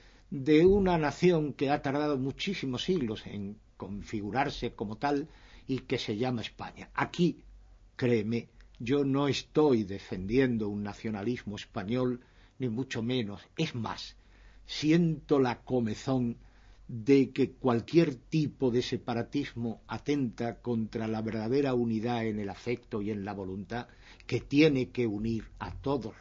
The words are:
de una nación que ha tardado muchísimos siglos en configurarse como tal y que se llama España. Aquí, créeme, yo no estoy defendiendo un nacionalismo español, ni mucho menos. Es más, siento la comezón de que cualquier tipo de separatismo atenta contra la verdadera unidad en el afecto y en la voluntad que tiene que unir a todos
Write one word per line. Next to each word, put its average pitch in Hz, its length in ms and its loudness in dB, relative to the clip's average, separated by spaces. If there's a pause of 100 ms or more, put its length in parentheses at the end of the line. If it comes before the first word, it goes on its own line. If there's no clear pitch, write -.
(280)
de 151 380 6
una 190 320 6
nación 156 560 2
que 139 160 0
ha 147 100 2
tardado 147 380 0
muchísimos 135 640 -4
siglos 123 420 -2
en 101 300 -8 (220)
configurarse 104 960 -6
como 107 240 -8
tal 143 320 -2 (360)
y 131 120 -4
que - 180 -4
se 110 220 -4
llama 123 240 -2
España. - 500 -14
Aquí, 143 460 0 (580)
créeme, 117 540 0 (280)
yo 139 260 0
no 139 240 2
estoy 131 560 2
defendiendo 107 840 0
un 104 140 -4
nacionalismo 104 720 -6
español, 120 640 -4 (380)
ni 127 100 -2
mucho 123 320 -4
menos. 110 400 -2 (160)
Es - 180 -2
más, 104 420 -8 (500)
siento 156 720 2
la 123 240 2
comezón 120 720 0 (500)
de 131 440 4
que 135 220 0
cualquier 135 640 2
tipo 135 560 0
de 120 120 2
separatismo 117 1040 -4
atenta 117 760 -4
contra 110 460 -2
la 110 160 -4
verdadera 110 500 0
unidad 117 540 0
en 107 140 -2
el 98 100 -6
afecto 120 500 -6
y 101 100 -4
en 104 140 -6
la 104 80 -6
voluntad 98 560 -8 (380)
que 120 140 -2
tiene 139 500 4
que 123 160 0
unir 107 420 -2 (120)
a 101 160 -8
todos 120 440 -4